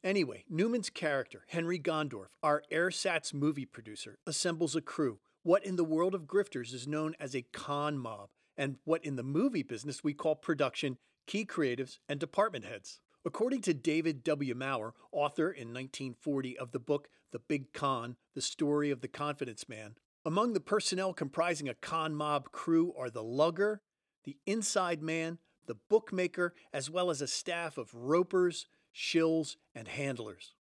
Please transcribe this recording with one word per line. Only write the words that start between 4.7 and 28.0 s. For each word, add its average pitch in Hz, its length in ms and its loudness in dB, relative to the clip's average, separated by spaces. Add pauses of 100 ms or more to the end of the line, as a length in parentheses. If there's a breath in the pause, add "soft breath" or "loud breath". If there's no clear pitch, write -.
a 160 60 2
crew, 131 400 -2 (240)
what 190 200 6
in 185 120 -2
the 170 80 4
world 170 320 2
of 156 100 -8
grifters 139 480 -2
is 123 140 -8
known 156 320 -2
as 139 160 -6
a 123 160 -4
con 147 440 -2
mob, 110 340 -8 (260)
and 139 280 -2
what 160 200 2
in 139 120 -2
the 123 60 -4
movie 165 400 0
business 127 420 -8
we 147 80 2
call 156 220 0
production, 139 640 0 (280)
key 208 180 -2
creatives, 131 640 -2
and 143 100 -2
department 151 460 0
heads. - 360 -14 (240)
According 240 380 0
to 180 100 2
David 156 520 0
W. 143 300 0
Maurer, 123 400 -4 (180 soft breath)
author 151 380 2
in 117 220 -10
nineteen 131 400 -8
forty 131 460 -2
of 123 140 -8
the 135 80 -2
book 143 280 -2 (220 soft breath)
The 120 80 -10
Big 143 340 -2
Con, 123 440 0 (180)
The 139 80 -4
Story 147 480 2
of 127 100 0
the 127 80 -8
Confidence 139 600 -4
Man, 110 260 -12 (300)
among 208 280 4
the 190 80 2
personnel 190 540 0
comprising 156 540 0
a 117 60 -4
con 160 400 -2
mob 151 360 0
crew 165 480 4
are 127 100 -4
the 113 140 -6
lugger, 170 580 2 (440)
the 143 120 -10 (100)
inside 190 560 0
man, 160 360 -2 (280)
the 117 100 -6 (120)
bookmaker, 180 680 2 (180 loud breath)
as 139 180 -4
well 180 180 2
as 147 140 0
a 135 40 -2
staff 170 520 -4
of 120 160 -10
ropers, 175 720 2 (280)